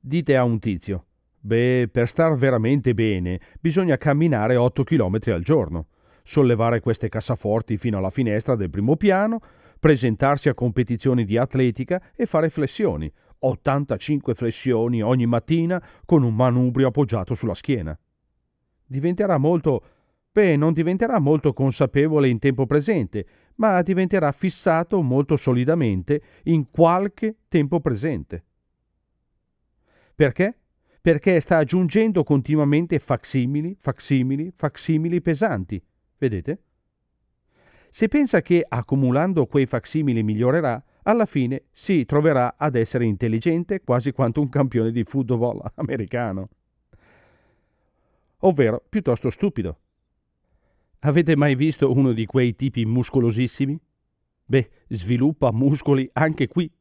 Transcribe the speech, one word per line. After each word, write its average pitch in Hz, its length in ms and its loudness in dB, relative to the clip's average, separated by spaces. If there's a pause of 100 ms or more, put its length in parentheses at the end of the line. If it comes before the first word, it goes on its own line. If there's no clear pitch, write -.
Dite 143 360 0
a 127 60 4
un 117 160 0
tizio: 95 480 -4 (320)
"Beh, 120 540 0
per 117 160 0
star 165 260 0
veramente 127 600 2
bene 92 440 -2 (220)
bisogna 165 360 0
camminare 139 600 2
otto 123 260 2
chilometri 110 480 0
al 87 120 0
giorno, 87 460 0 (360)
sollevare 117 560 2
queste 113 280 -2
cassaforti 110 680 -4
fino 104 220 -2
alla 95 120 -4
finestra 117 460 -2
del 98 140 -4
primo 107 260 0
piano, 208 440 0 (380)
presentarsi 135 720 2
a 123 60 0
competizioni 123 720 0
di 104 120 -2
atletica 131 640 -2 (140)
e 240 120 -2
fare 160 220 0
flessioni, 123 640 -4 (280)
ottantacinque 135 920 -2
flessioni 117 680 -2
ogni 120 240 0
mattina 165 560 -2 (220)
con 156 180 4
un 120 120 0
manubrio 123 520 2
appoggiato 117 480 -2
sulla 107 200 -4
schiena." 82 440 -6 (880)
Diventerà 175 500 -2
molto, 147 480 0 (460)
beh, 190 260 4
non 156 160 2
diventerà 185 460 0
molto 147 340 2
consapevole 143 760 2
in 120 100 0
tempo 135 280 0
presente, 143 600 -2 (300)
ma 202 260 2
diventerà 180 480 0
fissato 170 720 0
molto 139 340 0
solidamente 127 840 0 (220)
in 160 260 0
qualche 190 680 0 (100)
tempo 151 320 0
presente. 113 640 -6 (1700)
Perché? 180 420 0 (440)
Perché 165 400 2
sta 170 160 0
aggiungendo 180 680 2
continuamente 147 800 0
facsimili, 139 760 -4
facsimili, 139 800 -4
facsimili 160 680 -2
pesanti. 135 600 -2 (340)
Vedete? 127 460 -4 (1300)
Se - 160 0
pensa 254 340 2
che 170 260 2
accumulando 139 800 0
quei 139 200 0
facsimili 131 560 -2
migliorerà, 120 600 0 (200)
alla 220 240 0
fine 131 460 -4
si 165 320 0
troverà 143 520 2
ad 143 200 -2
essere 117 280 -2
intelligente 123 800 -2
quasi 123 300 0
quanto 127 280 -2
un 147 80 0
campione 120 440 0
di 120 100 -2
football 120 640 -4
<laughs> - 60 -16
americano. 110 720 -6 (2000)
Ovvero, 135 440 2
piuttosto 131 420 -2
stupido. 95 500 -4 (1200)
Avete 156 340 2
mai 143 220 2
visto 143 340 0
uno 131 220 2
di 110 140 -4
quei 120 280 0
tipi 127 300 -4
muscolosissimi? 123 920 -2 (680)
Beh, 131 260 0 (180)
sviluppa 123 640 0
muscoli 135 600 0
anche 156 340 0
qui. 170 340 -4